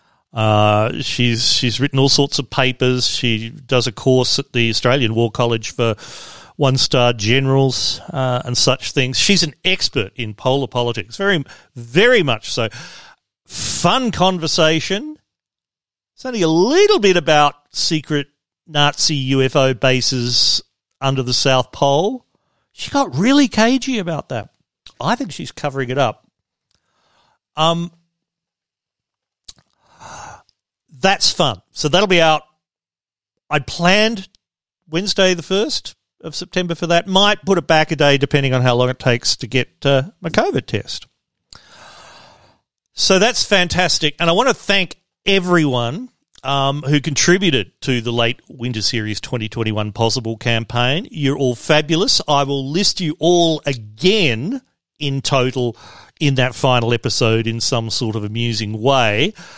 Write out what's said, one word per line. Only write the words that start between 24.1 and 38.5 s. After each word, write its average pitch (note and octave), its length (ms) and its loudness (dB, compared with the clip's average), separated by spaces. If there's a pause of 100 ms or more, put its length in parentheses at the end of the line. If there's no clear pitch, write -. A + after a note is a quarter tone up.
that. A2+ 220 -8 (500)
I E3 160 0
think G#3+ 160 -8
she's D3+ 180 -10
covering C3+ 400 -6
it B2+ 80 -2
up. B2 320 -2 (1300)
Um, E3+ 340 0 (3000)
that's F#3+ 320 2
fun. B2 280 0 (120)
So - 160 -4
that'll F3+ 180 4
be F3+ 160 4
out. D#3 200 2 (1080)
I D3+ 80 0
planned G3 720 0 (600)
Wednesday F#3 460 0
the E3 80 -4
first - 540 -4 (260)
of D#3+ 120 -14
September F3+ 400 -4
for E3+ 120 -4
that. E3+ 200 2
Might G3 380 2
put F#3+ 140 2
it D#3 80 -4
back D#3 240 4
a E3 60 0
day C#3+ 200 6
depending C3+ 380 0